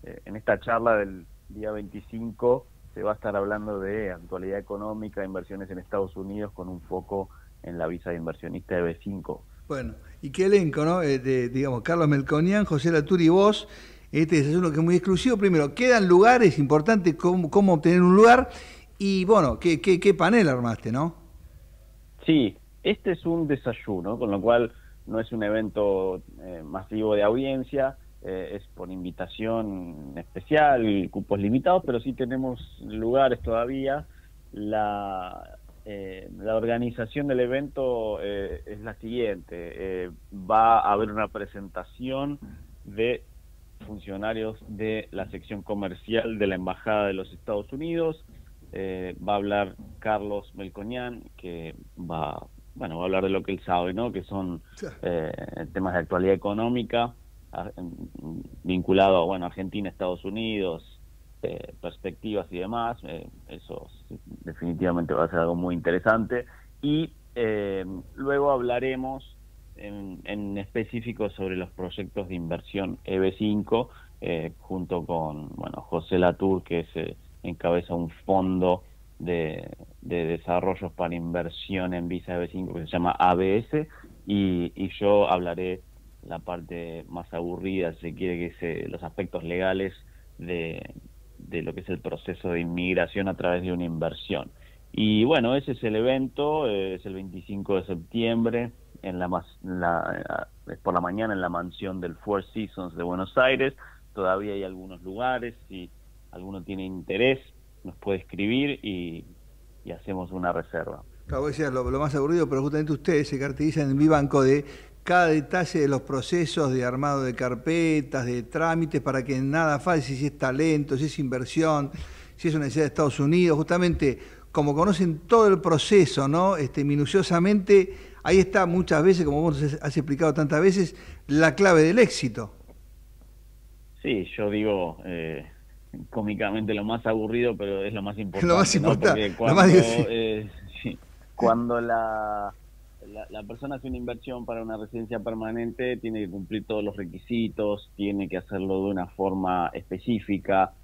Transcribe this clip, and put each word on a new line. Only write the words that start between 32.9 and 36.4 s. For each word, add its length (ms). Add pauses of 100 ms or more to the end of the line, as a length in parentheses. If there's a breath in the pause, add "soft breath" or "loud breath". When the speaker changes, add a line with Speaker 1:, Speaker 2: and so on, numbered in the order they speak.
Speaker 1:
todavía. 640 (460 soft breath)
La, 1080 (280)
eh, 520
la 200